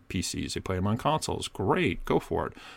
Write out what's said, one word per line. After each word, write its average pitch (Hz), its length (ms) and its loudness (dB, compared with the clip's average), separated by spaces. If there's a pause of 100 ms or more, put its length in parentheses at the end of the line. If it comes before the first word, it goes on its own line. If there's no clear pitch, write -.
P 92 140 0
Cs, - 320 -4
they - 80 -4
play 95 140 -2
them 92 120 2
on 110 100 4
consoles. - 500 0
Great, 123 580 2
go 160 140 4
for 82 280 0
it. - 60 -8 (240)